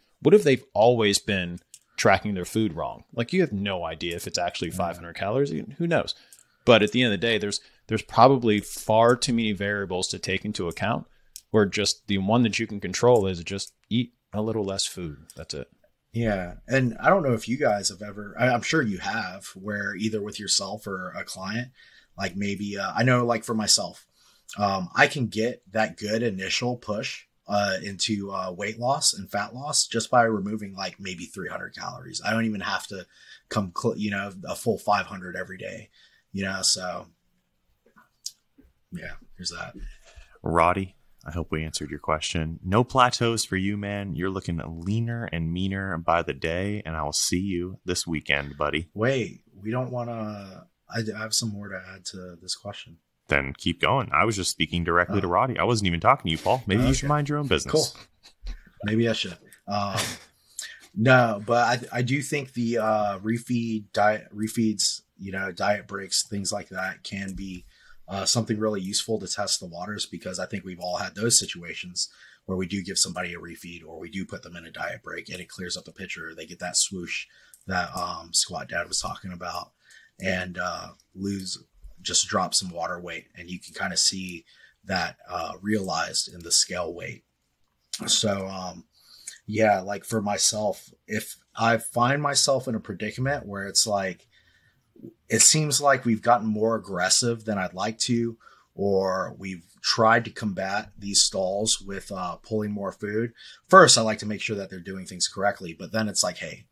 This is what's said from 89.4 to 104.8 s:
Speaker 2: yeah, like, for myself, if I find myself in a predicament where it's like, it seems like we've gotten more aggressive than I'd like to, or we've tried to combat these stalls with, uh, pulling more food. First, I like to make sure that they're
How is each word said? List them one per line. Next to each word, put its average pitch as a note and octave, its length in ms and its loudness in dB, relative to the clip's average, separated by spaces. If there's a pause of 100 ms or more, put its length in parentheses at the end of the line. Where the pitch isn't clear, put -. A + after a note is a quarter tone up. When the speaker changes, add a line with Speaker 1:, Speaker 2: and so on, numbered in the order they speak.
Speaker 2:
yeah, G#2+ 340 4
like, G2 260 -6
for A2+ 160 0
myself, G#2 720 0 (120)
if - 300 -6 (180)
I A#2 220 4
find B2+ 460 2
myself C#3 460 2
in A#2 60 0
a G2+ 60 -2
predicament A#2 640 -4
where G2 220 -8
it's F#2+ 200 2
like, G2 380 -2 (1040)
it A#2 140 4
seems D3+ 380 4
like C3+ 240 4
we've A2+ 180 2
gotten A#2 260 6
more A2 260 2
aggressive G#2 720 2
than G#2+ 120 -2
I'd F#2 160 -2
like G#2 280 -4
to, A#2 360 0 (380)
or F#2+ 640 2
we've F#2+ 260 -8 (160)
tried A2+ 440 6
to G#2+ 80 -10
combat G2 680 -2
these G2+ 240 2
stalls G2 580 0
with, G2 300 -10
uh, F2+ 260 -6
pulling G#2+ 360 -4
more G2 180 -6
food. G#2+ 420 -4 (360)
First, D#3+ 280 12
I A#2 40 4
like A2 180 0
to G#2 80 -8
make G#2 140 -4
sure A2 160 -4
that G2 140 -8
they're F#2+ 100 -14